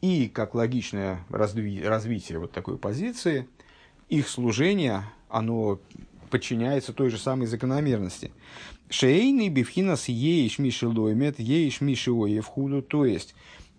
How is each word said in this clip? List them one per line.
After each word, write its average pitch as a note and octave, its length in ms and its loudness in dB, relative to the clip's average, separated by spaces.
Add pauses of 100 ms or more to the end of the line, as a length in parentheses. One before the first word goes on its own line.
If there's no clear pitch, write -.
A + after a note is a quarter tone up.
И E3+ 260 2
как - 260 -4
логичное G2+ 760 -2
разви-, G#2 520 -2
развитие G#2+ 580 -2
вот E2 120 -8
такой - 260 -8
позиции, D3 720 -4 (640)
их D3 180 2
служение, B2 760 0 (240)
оно A2 520 -2 (500)
подчиняется B2+ 640 -2
той C3 160 2
же A2+ 80 -4
самой C3 300 -2
закономерности. B2 840 -2 (580)
«Шейный G#3+ 600 4
бифхинас D3+ 600 0
еиш C3 500 2
миши B2 280 0
лоймет, A#2 520 2
еиш C3+ 420 2
миши C3+ 300 0
оев G#2+ 340 2
худу». C#3 360 -2
То D3 240 0
есть G2+ 300 0 (440)